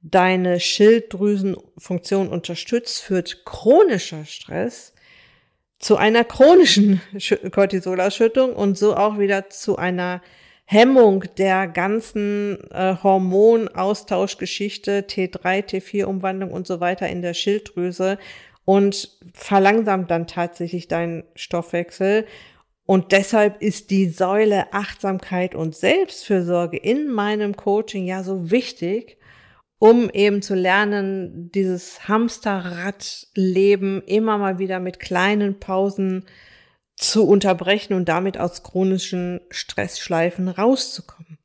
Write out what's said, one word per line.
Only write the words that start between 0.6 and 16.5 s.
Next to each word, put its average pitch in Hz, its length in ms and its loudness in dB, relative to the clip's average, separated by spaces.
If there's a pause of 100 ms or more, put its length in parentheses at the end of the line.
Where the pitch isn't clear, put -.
unterstützt, 175 720 -6
führt - 440 -6
chronischer 220 800 2
Stress - 680 -10 (880)
zu - 180 2
einer 226 260 4
chronischen 233 800 6 (160)
Schü-, 196 320 -2
Cortisolausschüttung 196 1040 0
und 196 240 0
so 208 180 2
auch 208 240 0
wieder 196 300 -2
zu - 280 -6
einer 180 440 -4 (440)
Hemmung 220 600 6 (120)
der 190 300 2
ganzen, 202 920 -4 (120)
äh, 190 300 -2
Hormonaustauschgeschichte 196 2000 0
T 185 200 -4
drei, 185 340 -4
T 196 200 -6
vier 196 260 -4
Umwandlung 190 440 -6